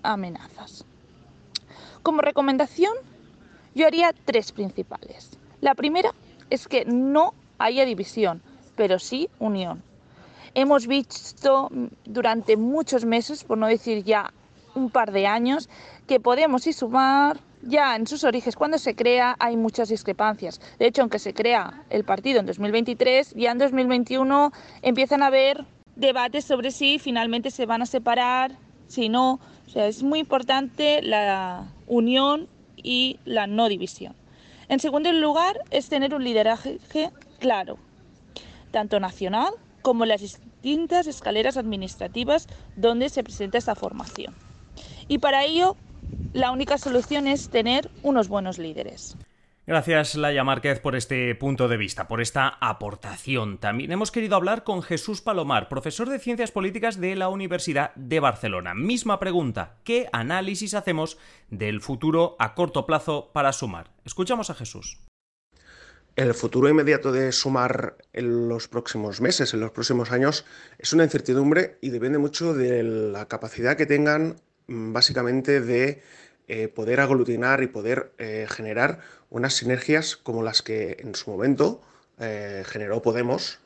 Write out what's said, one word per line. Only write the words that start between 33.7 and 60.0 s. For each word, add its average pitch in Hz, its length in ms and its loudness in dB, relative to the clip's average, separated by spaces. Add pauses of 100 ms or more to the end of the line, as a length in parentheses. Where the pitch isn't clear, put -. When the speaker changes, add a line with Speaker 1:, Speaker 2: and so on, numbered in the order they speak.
Speaker 1:
En 269 120 0
segundo 302 320 0
lugar, 330 480 2 (100)
es - 180 0
tener 285 280 0
un 262 80 -2
lideraje 233 880 -2 (260)
claro, 220 400 -2 (920)
tanto 214 260 0
nacional 214 540 -2 (300)
como 233 200 2
en 226 60 2
las 208 120 2
distintas 311 840 -2
escaleras 240 500 -2
administrativas 226 920 -4 (260)
donde 233 340 2
se 269 140 -2
presenta 208 360 -4
esta 226 180 -2
formación. - 580 -10 (720)
Y 285 120 0
para 269 260 4
ello, 349 320 2 (560)
la 254 180 2
única 269 280 -2
solución 277 480 0
es 277 220 -2
tener 240 420 0 (120)
unos 247 260 2
buenos 185 300 -4
líderes. - 580 -12 (500)
Speaker 2:
Gracias, 160 480 0
Laia 147 300 0
Márquez, 135 360 0
por 135 160 -2
este 123 380 -2
punto 127 340 0
de 117 80 2
vista, 101 320 -6
por 113 120 -4
esta 135 280 0 (120)
aportación. 104 1000 -6
También 123 340 -4
hemos 208 180 -4
querido 214 260 -2
hablar 202 280 0
con 185 180 -4
Jesús 180 380 -6
Palomar, 143 480 -2
profesor 156 400 -6
de 277 100 -4
Ciencias 233 320 -4
Políticas 202 500 -4
de 185 160 -4
la 185 120 -2
Universidad 180 680 -4
de 135 260 -2
Barcelona. 98 540 -2
Misma 202 460 -2
pregunta, 151 640 -4
¿qué 240 280 -2